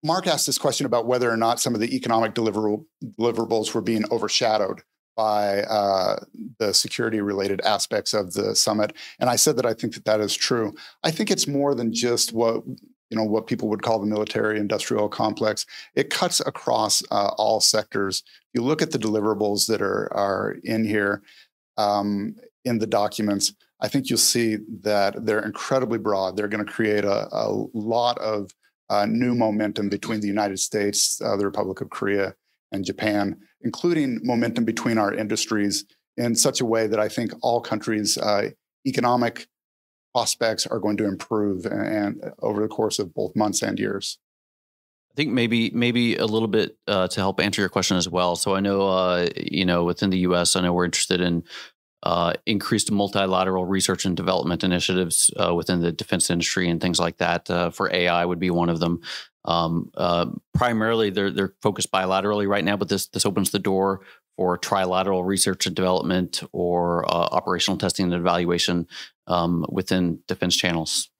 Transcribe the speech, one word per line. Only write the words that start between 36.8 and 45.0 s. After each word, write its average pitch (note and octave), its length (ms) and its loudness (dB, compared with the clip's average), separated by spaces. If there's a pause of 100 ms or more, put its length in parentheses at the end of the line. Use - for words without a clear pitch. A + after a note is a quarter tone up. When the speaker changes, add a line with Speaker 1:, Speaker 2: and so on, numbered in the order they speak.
Speaker 1:
that G#2+ 120 0
I G#2+ 100 2
think A#2 220 -4 (100)
all A#2+ 200 0
countries', G#2+ 560 -2
uh, G#2 320 0 (360)
economic B2 600 0 (680)
prospects A2+ 540 0
are A#2 120 -2
going G#2 180 0
to G#2+ 80 2
improve G2+ 600 0
and, G#2 220 -2
and G#2 360 -2 (180)
over G#2 200 0
the G#2+ 60 0
course G#2+ 320 -2
of F#2+ 140 -4
both - 220 -4
months G#2 260 2
and G#2 180 -2
years. G2+ 400 -4 (920)